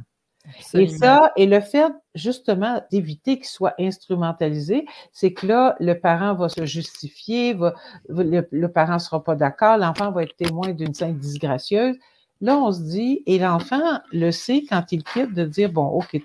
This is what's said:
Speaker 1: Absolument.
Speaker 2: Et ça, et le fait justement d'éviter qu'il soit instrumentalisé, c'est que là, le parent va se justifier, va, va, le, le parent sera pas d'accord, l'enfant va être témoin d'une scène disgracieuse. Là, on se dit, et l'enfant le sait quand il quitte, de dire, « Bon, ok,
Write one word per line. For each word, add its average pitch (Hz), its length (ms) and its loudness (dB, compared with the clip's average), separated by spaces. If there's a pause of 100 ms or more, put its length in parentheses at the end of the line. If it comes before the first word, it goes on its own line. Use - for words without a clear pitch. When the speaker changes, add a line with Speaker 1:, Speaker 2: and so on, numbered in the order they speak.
(580)
Speaker 1:
Absolument. 180 340 2
Speaker 2:
Et 156 40 -10
ça, 269 400 6
et 196 100 6
le 202 140 6
fait 294 320 2 (220)
justement 214 680 -2 (100)
d'éviter 185 460 -2
qu'il 262 100 -16
soit - 320 -2
instrumentalisé, 175 1040 -2 (280)
c'est 185 200 0
que 185 160 -8
là, 247 320 4
le 175 140 2
parent 175 400 0
va 175 140 0
se 160 180 -6
justifier, 214 880 -6
va, 175 200 0 (340)
va, 170 140 -2
le, 170 260 0
le 165 220 -2
parent 170 300 0
sera 160 240 -6
pas 165 100 0
d'accord, 151 440 2
l'enfant 196 340 -2
va 175 100 -2
être - 140 -10
témoin 170 360 -4
d'une 156 220 -6
scène 165 220 -4
disgracieuse. 147 800 -2 (440)
Là, 254 180 2
on 240 140 2
se 175 100 -6
dit, 214 420 -2
et 185 140 2
l'enfant 220 640 0 (120)
le 165 180 2
sait 254 380 0
quand 175 240 -2
il 165 100 -2
quitte, 240 300 -4
de 170 140 -2
dire, « 170 260 0
Bon, 156 140 0
ok, 165 380 -4